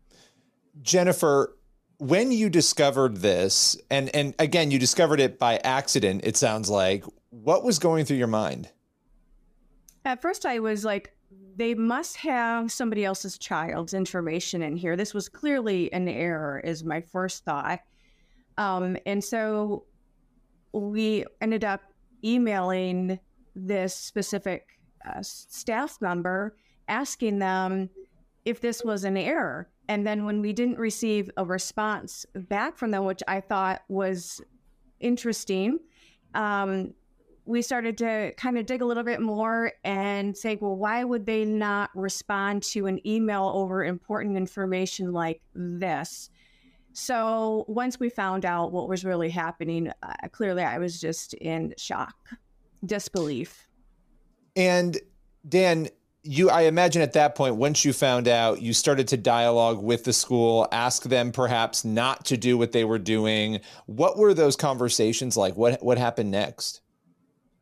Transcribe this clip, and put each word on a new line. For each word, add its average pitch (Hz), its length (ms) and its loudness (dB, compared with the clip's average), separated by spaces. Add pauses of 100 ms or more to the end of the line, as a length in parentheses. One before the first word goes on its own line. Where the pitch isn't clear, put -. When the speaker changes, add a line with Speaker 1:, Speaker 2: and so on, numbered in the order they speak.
(840)
Speaker 1:
Jennifer, 175 720 4 (420)
when 214 340 2
you 214 180 2
discovered 135 680 4
this, 92 680 2
and, 139 260 -2
and 143 260 0
again, 156 320 2
you 135 80 4
discovered 143 400 4
it - 180 2
by 120 200 2
accident, 127 640 0
it 107 120 0
sounds 110 320 0
like, 98 360 2 (260)
what 139 320 2
was 220 160 2
going 160 260 2
through 139 120 0
your 123 100 2
mind? 101 420 -2 (1400)
Speaker 2:
At 254 160 -2
first, 349 240 -2
I 254 140 -2
was 214 260 -2
like, 202 320 -4 (380)
"They 233 200 0
must 240 420 0
have 233 560 -2
somebody 220 320 -2
else's 190 340 -6
child's 165 560 -4
information 175 640 -4
in 156 160 -4
here. 175 200 -2
This 208 180 -4
was 202 140 -6
clearly 220 640 -2
an 180 160 -2
error," 156 500 -4
is 160 240 -6
my 160 180 -4
first 185 440 -6
thought. 147 340 -4 (800)
Um, 185 380 -2 (100)
and 202 160 -2
so 214 640 -4 (880)
we 214 520 -2 (160)
ended 220 220 -2
up 196 180 -4 (440)
emailing 185 960 0 (340)
this 185 400 -4
specific, - 840 -8 (260)
uh, - 120 -10
s-, - 300 -14
staff 240 520 -6
member, 185 560 -4 (320)
asking 220 500 -2
them 190 500 0 (560)
if 226 160 -4
this 233 240 -4
was 208 200 -2
an 190 120 0
error. 180 540 -4 (160)
And 208 200 -2
then 214 180 -2
when 208 160 -2
we 208 140 -2
didn't 240 240 0
receive 214 580 -2
a 190 80 -2
response 196 800 -4 (100)
back 202 440 -4
from 226 120 -2
them, 196 140 0
which 190 240 -4
I 196 140 -4
thought 190 440 -2
was 190 540 -4 (580)
interesting, 233 800 -2 (560)
um, 196 600 -2 (500)
we 233 160 -2
started 233 380 -4
to 220 400 -2
kind 247 180 -2
of 226 80 -2
dig 254 160 -4
a 247 60 0
little 240 160 -2
bit 233 180 -2
more 226 520 -2 (120)
and 196 500 -2
say, 214 240 -4
"Well, 202 160 -4
why 214 300 -2
would 240 220 -4
they 220 180 0
not 208 500 0
respond 196 680 -4
to 202 240 -4
an 190 200 -4
email 214 480 0
over 190 300 -2
important 196 540 -4
information 185 720 -4
like 165 300 -4 (120)
this?" 175 760 -6 (640)
So 220 720 0
once 247 320 -2
we 240 80 0
found 190 380 -2
out 175 260 0
what 180 160 -4
was 185 160 -4
really 175 240 0
happening, 165 640 -4 (100)
uh, - 300 -12
clearly 185 300 -2
I 143 160 -2
was 175 200 -4
just 165 360 -8
in 160 420 -6
shock, - 400 -8 (720)
disbelief. 170 800 -4 (880)
Speaker 1:
And 180 420 4 (480)
Dan, 165 440 4 (360)
you, 139 220 4
I 165 140 6
imagine 165 400 6
at 143 100 2
that 147 220 6
point, 131 220 2
once 147 280 2
you 143 80 4
found 123 360 4
out, 117 340 4
you 117 100 -2
started 135 360 2
to 131 100 2
dialogue 117 640 4
with 117 220 0
the - 100 0
school, 117 580 4
ask 120 300 0
them 123 300 2
perhaps 117 520 0
not 120 400 0
to 131 140 0
do 123 180 4
what 120 160 2
they 117 100 4
were 110 160 2
doing. 107 600 0 (240)
What 120 320 0
were 208 160 8
those 151 240 4
conversations 120 800 0
like? 95 180 2
What, 120 300 2
what 120 140 4
happened 120 320 0
next? - 500 -4 (800)